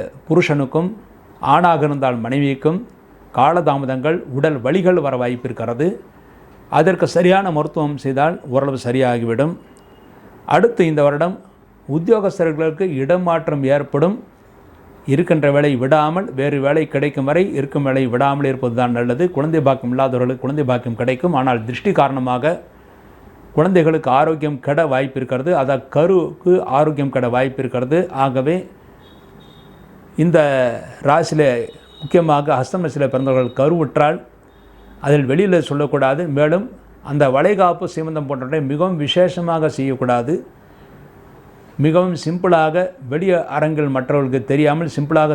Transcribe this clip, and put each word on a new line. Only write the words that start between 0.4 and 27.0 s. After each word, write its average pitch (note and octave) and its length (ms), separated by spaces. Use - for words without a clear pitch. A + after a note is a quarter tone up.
ஆணாக E3 340
இருந்தால் C3+ 340
மனைவிக்கும் C#3 560
காலதாமதங்கள், C#3 800
உடல் D3 280
வலிகள் F3 420
வர C3 160
வாய்ப்பு B2 260
இருக்கிறது. A#2 380
அதற்கு D3+ 280
சரியான F#3 400
மருத்துவம் D3+ 480
செய்தால் C#3 320
ஓரளவு C3+ 320
சரியாகிவிடும். B2 680
அடுத்து G3+ 360
இந்த D3+ 160
வருடம் D3+ 300
உத்தியோகஸ்தர்களுக்கு E3 960
இடமாற்றம் E3 600
ஏற்படும். C#3+ 420
இருக்கின்ற D#3 340
வேலை D3 140
விடாமல், D3+ 440
வேறு C#3+ 260
வேலை D3+ 180
கிடைக்கும் C#3 340
வரை E3+ 160
இருக்கும் C#3+ 300
வேலை C3+ 140
விடாமல் C#3 360
இருப்பது B2+ 300
தான் B2 160
நல்லது. B2 300
குழந்தை D#3 300
பாக்கியம் B2+ 280
இல்லாதவர்களுக்கு B2+ 500
குழந்தை C#3+ 260
பாக்கியம் B2 300
கிடைக்கும். C3 400
ஆனால் B2+ 280
திருஷ்டி B2+ 320
காரணமாக C3 540
குழந்தைகளுக்கு D#3+ 600
ஆரோக்கியம் D3+ 480
கெட D3 140
வாய்ப்பு C3 260
இருக்கிறது. C3 300
அதாவது C3+ 340
கருவுக்கு E3+ 580
ஆரோக்கியம் C#3+ 360